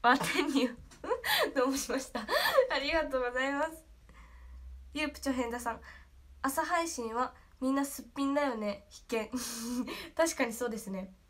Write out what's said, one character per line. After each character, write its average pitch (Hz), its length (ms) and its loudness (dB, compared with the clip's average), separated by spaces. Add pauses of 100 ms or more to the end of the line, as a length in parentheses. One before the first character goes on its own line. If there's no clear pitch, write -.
ワ 247 160 8
タ - 220 2
ン 311 80 0
ニ 262 200 2
ュ - 0 -
ー。 - 80 -8 (400)
<laughs> - 400 2
ど 254 80 4
う 269 40 2
も 269 100 0
し - 120 -4
ま 269 80 0
し - 140 -6
た。 226 80 -4
<laughs> 539 500 4
あ 285 80 2
り 285 140 0
が 311 140 2
と 262 120 -2
う 254 40 2
ご 247 80 0
ざ 254 180 0
い 277 60 0
ま 294 140 0
す。 320 140 -12 (1080)
ゆ 302 140 0
う 285 40 -2
ぷ - 100 -14
ち 277 100 0
ょ - 20 2
へ 247 140 0
ん 233 40 -4
だ 240 80 -6
さ 240 140 -4
ん、 220 80 -8 (640)
朝 277 200 2
配 339 240 2
信 226 280 -4
は 254 200 0 (240)
み 262 120 0
ん 269 40 4
な 277 120 2
す - 160 -8
っ - 20 -16 (100)
ぴ 277 120 0
ん 277 80 2
だ 294 100 4
よ 254 120 2
ね。 208 340 -4
必 - 160 -20 (100)
見。 220 140 -2 (420)
<laughs> 247 420 -4
確 320 220 2
か 262 80 2
に 226 80 -2
そ 240 140 -2
う 220 40 -2
で 220 60 -4
す 208 140 -8
ね。 190 240 -8 (160)